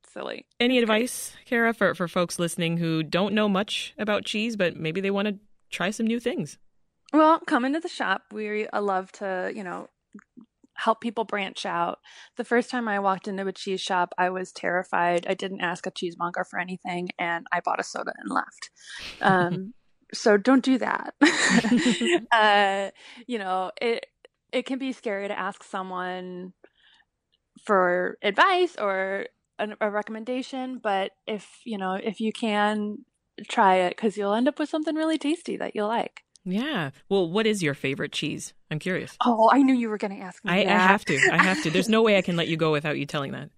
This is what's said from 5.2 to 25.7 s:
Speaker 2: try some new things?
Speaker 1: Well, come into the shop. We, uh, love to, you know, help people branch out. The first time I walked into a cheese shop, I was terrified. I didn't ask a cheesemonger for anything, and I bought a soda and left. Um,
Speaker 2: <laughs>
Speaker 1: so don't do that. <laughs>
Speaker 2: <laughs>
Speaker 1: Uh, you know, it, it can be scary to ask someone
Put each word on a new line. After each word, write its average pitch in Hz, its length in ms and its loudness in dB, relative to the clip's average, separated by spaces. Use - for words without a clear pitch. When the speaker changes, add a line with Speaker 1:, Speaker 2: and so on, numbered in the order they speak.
Speaker 2:
try 180 180 -2
some 226 160 -4
new 233 140 0
things? 240 400 -6
Speaker 1:
Well, 311 360 6
come 254 180 0
into 285 140 0
the 339 100 -8
shop. 196 320 -2
We, 214 360 -4
uh, - 140 -4
love 190 320 -2
to, 190 420 -6
you 214 80 -10
know, 180 260 -10
help 220 220 0
people 233 240 -6
branch 196 420 -6
out. 170 340 -4
The 240 80 -8
first 240 260 2
time 240 200 -4
I 202 100 0
walked 196 300 -2
into 196 180 -4
a 190 60 -4
cheese 190 260 -6
shop, 180 380 0
I 180 120 2
was 185 220 -6
terrified. 175 760 0
I 190 80 -2
didn't 190 280 -6
ask 180 260 -4
a 185 40 -6
cheesemonger 175 520 -6
for - 160 -8
anything, 180 480 -6
and 170 360 -4
I 175 80 0
bought - 180 -2
a - 40 -2
soda - 340 -8
and - 120 -12
left. - 420 -6
Um, 185 520 2
Speaker 2:
<laughs> - 200 -20
Speaker 1:
so 214 220 4
don't 254 300 4
do 262 140 4
that. - 420 -4
<laughs> 240 1080 4
Speaker 2:
<laughs> - 20 -
Speaker 1:
Uh, 202 600 6
you 247 120 -4
know, 185 340 -2
it, 233 240 -2
it 247 140 -2
can 262 120 -4
be 262 140 -4
scary 202 380 -6
to 202 100 -4
ask - 240 -6
someone 185 880 -8